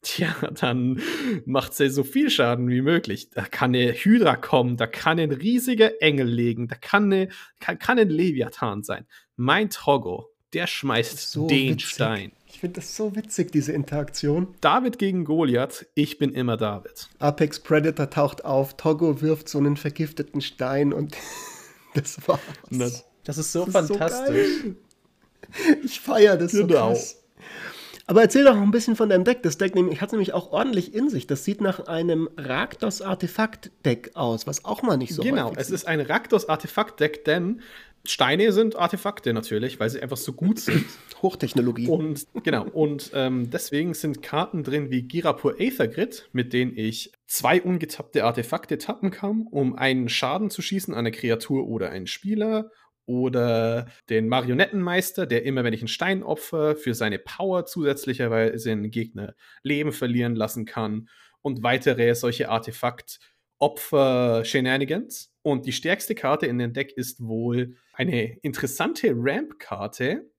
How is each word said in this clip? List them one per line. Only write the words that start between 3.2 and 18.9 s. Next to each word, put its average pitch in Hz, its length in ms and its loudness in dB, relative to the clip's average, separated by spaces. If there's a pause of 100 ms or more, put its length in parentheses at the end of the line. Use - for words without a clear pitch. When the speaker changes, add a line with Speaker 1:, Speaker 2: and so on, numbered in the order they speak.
Speaker 1:
Da 107 140 -6
kann 127 300 0
eine 123 180 2
Hydra 196 440 6
kommen, 123 400 2
da 120 120 0
kann 160 320 0
ein 156 100 0
riesiger 220 720 2
Engel 139 240 4
liegen, 120 400 0
da - 80 -8
kann - 300 2
eine, 190 240 4 (320)
kann, - 180 -6
kann 247 220 2
ein 214 80 6
Leviathan 131 760 0
sein. 101 240 -10 (300)
Mein 160 340 2
Togo, 110 580 0 (260)
der 170 120 -2
schmeißt 120 460 -2
Speaker 2:
Das - 120 -12
ist - 80 -8
so 151 140 -2
Speaker 1:
den 135 280 2
Speaker 2:
witzig. - 140 -6
Speaker 1:
Stein. 107 440 -2 (160)
Speaker 2:
Ich - 120 -20
find 180 160 -6
das - 200 -14
so 214 180 -4
witzig, 185 380 -4
diese 147 200 0
Interaktion. 147 880 -2
Speaker 1:
David 247 380 2
gegen 185 260 0
Goliath, 143 720 2
ich 147 240 0
bin 135 160 0
immer 123 220 0
David. 104 520 -6 (120)
Speaker 2:
Apex 147 400 0
Predator 151 500 2
taucht - 340 0
auf, 135 320 0
Togo 156 440 2